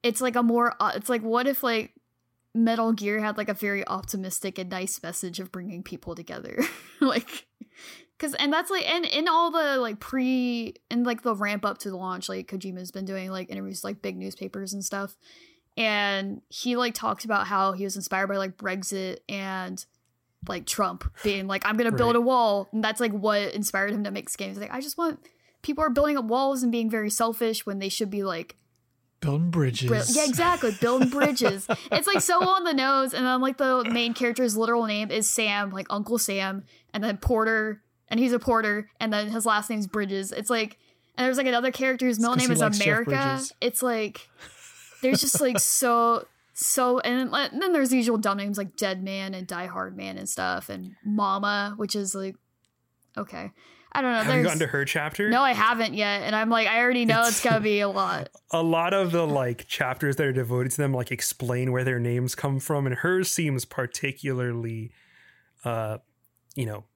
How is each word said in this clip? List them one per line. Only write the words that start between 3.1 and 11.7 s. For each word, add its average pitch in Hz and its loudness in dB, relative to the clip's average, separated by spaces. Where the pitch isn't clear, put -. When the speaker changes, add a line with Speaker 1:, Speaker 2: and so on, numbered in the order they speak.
Speaker 1:
had, 214 -2
like, 214 -4
a 202 -2
very 202 -4
optimistic 190 -6
and 185 -8
nice 185 -6
message 175 -8
of 185 -12
bringing 185 -10
people - -12
together? - -10
<laughs> 320 0
Like, - -2
'cause, 285 -4
and 285 0
that's, 320 0
like, 381 0
and 339 0
in 311 0
all 339 4
the, 302 2
like, 233 -2
pre, 247 -2
and, 240 0
like, 233 -2
the 226 0
ramp 208 -2
up 202 -2